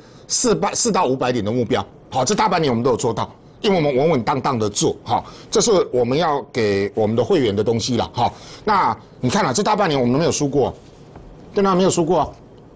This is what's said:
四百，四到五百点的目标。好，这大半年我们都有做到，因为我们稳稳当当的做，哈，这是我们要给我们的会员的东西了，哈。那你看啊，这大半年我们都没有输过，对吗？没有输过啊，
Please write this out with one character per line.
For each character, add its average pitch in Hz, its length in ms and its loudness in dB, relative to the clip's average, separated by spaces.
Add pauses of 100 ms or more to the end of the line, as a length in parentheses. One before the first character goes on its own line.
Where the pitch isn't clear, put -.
(260)
四 - 280 0
百， 175 180 -2
四 - 180 -2
到 180 140 2
五 127 100 0
百 127 160 -2
点 120 120 -2
的 104 80 -2
目 123 140 0
标。 101 200 0 (240)
好， 131 140 -2
这 202 100 0
大 220 140 2
半 180 140 0
年 143 100 0
我 117 40 0
们 113 60 0
都 131 100 0
有 113 40 2
做 113 180 -2
到， 104 160 -4 (300)
因 226 100 -2
为 196 60 2
我 170 60 2
们 143 120 0
稳 147 180 2
稳 123 120 0
当 139 160 -2
当 131 180 -2
的 107 120 -2
做， 127 340 0
哈， 107 180 -2 (300)
这 220 80 2
是 190 320 4
我 120 140 2
们 131 120 0
要 151 240 0 (120)
给 101 420 0
我 110 100 2
们 107 80 -2
的 117 80 2
会 151 200 2
员 107 120 2
的 104 80 0
东 113 160 0
西 117 200 -2
了， 95 160 -2
哈。 120 180 0 (320)
那 175 340 2 (220)
你 127 100 -2
看 202 140 0
啊， 139 80 0
这 156 100 -2
大 214 140 0
半 190 140 2
年 143 100 0
我 120 60 0
们 120 80 2
都 139 60 2
没 170 40 2
有 143 80 2
输 147 160 -2
过， 127 260 0 (800)
对 202 80 2
吗？ 196 140 2
没 180 80 4
有 185 60 4
输 165 160 0
过 165 140 2
啊， 135 100 0 (460)